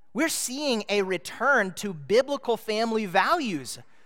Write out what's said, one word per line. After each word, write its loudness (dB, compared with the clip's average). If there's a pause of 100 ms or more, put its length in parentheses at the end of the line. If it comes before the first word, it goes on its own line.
(120)
We're 0
seeing -2
a 2
return 0
to -6
biblical 2
family -2
values, 0 (280)